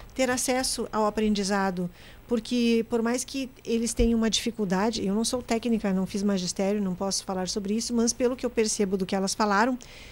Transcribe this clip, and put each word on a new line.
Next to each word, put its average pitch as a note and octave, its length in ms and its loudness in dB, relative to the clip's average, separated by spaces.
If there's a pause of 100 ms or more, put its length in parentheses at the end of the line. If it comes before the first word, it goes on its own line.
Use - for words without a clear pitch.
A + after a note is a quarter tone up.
(120)
ter B3+ 160 0
acesso B3+ 640 -2
ao G#3+ 140 2
aprendizado. G3 800 0 (400)
Porque, A#3 640 2
por A#3 120 2
mais A#3 200 0
que C4+ 260 -6 (160)
eles A#3 300 -2
tenham A#3 240 4
uma A3+ 100 2
dificuldade, G#3 800 0
eu F#3+ 80 2
não A3+ 100 2
sou B3 160 -2
técnica, A3+ 520 0
não F#3 140 2
fiz G3+ 180 -2
magistério, G3 580 0
não F#3 100 -2
posso F#3+ 320 -4
falar F#3 240 -4
sobre G3+ 260 -2
isso, A#3 200 -2
mas A#3 180 2
pelo B3+ 220 0
que B3+ 100 -6
eu A#3+ 60 -2
percebo G#3+ 460 0
do F#3 100 0
que G3 80 -4
elas G3 180 0
falaram, A3 460 2 (340)